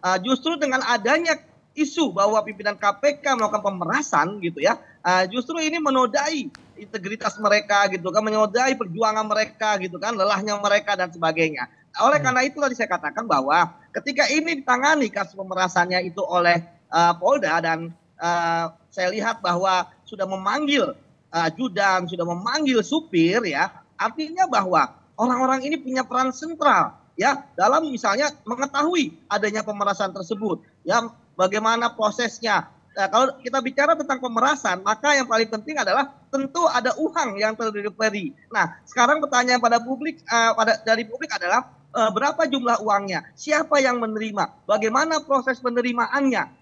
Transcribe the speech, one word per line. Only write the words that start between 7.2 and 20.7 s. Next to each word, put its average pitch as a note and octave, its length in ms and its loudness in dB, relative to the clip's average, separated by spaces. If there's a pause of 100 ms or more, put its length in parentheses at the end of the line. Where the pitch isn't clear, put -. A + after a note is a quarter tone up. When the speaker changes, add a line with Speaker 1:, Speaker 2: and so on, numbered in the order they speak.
Speaker 1:
mereka G#3 560 2
gitu F#3 160 -4
kan, G#3+ 160 2
menodai G#3+ 480 2
perjuangan G#3+ 480 -2
mereka G#3+ 560 -2
gitu F3+ 240 -8
kan, G#3+ 160 -4
lelahnya G3+ 400 0
mereka G3+ 400 0
dan F3+ 160 -2
sebagainya. D#3+ 560 -2 (320)
Oleh C#4+ 160 4
Speaker 2:
Hmm. C#4+ 80 0
Speaker 1:
karena B3+ 160 2
itu C4+ 160 -2
tadi C4+ 160 0
saya A#3+ 160 -4
katakan F3+ 400 -4
bahwa D#3 480 2 (160)
ketika C4+ 320 0
ini D#4 320 0
ditangani C4+ 560 2
kasus G3 240 -6
pemerasannya F#3 640 0
itu F3+ 240 -8
oleh, F3 400 2 (240)
eh, E3+ 220 4 (100)
Polda F#3 400 2
dan, E3 320 -4 (240)
eh, E3+ 460 0 (260)
saya F#3 240 -2
lihat A3 240 -4
bahwa F3+ 480 0 (160)
sudah F#3+ 240 -6
memanggil, A3 720 0 (320)